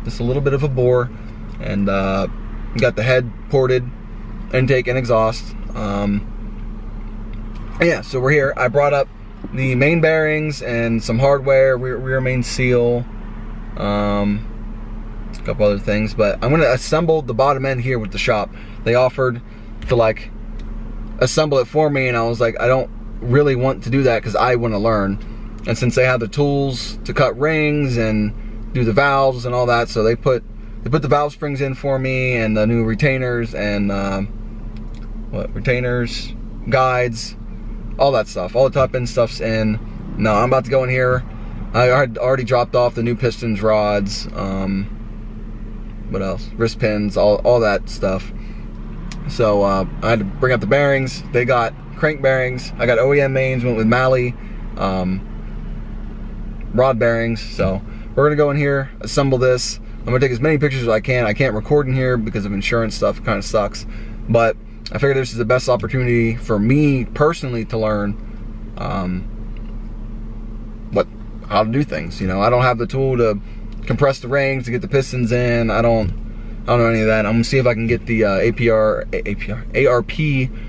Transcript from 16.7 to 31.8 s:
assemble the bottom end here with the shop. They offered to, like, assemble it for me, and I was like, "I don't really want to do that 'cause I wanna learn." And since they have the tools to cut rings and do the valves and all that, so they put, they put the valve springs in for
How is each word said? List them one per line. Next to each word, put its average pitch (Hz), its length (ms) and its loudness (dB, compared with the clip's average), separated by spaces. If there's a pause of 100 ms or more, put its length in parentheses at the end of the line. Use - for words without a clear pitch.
assemble 160 500 2
the 123 120 -4
bottom 135 320 2
end 131 160 0
here 123 180 0
with 107 120 -6
the - 60 -6
shop. 104 320 2 (340)
They 113 120 4
offered 127 460 2 (480)
to, 131 60 4
like, 110 360 2 (880)
assemble 143 400 2
it 120 80 2
for 156 220 2
me, 135 180 0
and 123 100 0
I 117 60 2
was 117 180 0
like, 113 180 2
"I 117 80 2
don't 127 220 2 (320)
really 135 340 4
want 123 280 0
to 117 80 -4
do 135 120 4
that 117 200 2
'cause 107 120 -4
I 127 200 4
wanna 117 240 0
learn." 104 400 2 (480)
And 117 100 0
since 120 160 0
they 127 120 6
have 127 140 2
the 113 80 -4
tools 139 760 0
to - 100 -6
cut 120 240 2
rings 147 600 2
and 107 360 2 (400)
do 127 100 2
the 113 100 2
valves 135 520 4
and 123 80 -2
all 123 140 2
that, 120 200 2
so 113 160 -2
they 113 120 4
put, 127 280 0 (400)
they - 60 -6
put 151 140 0
the 147 60 -4
valve 147 240 2
springs 143 280 -4
in 135 140 -2
for 135 240 -2